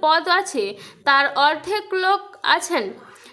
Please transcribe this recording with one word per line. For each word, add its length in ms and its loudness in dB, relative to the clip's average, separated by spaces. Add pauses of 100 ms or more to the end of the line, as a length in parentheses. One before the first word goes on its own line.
পদ 280 2
আছে, 460 -2 (300)
তার 200 4 (120)
অর্ধেক 580 -2
লোক 260 0 (220)
আছেন। 420 0 (480)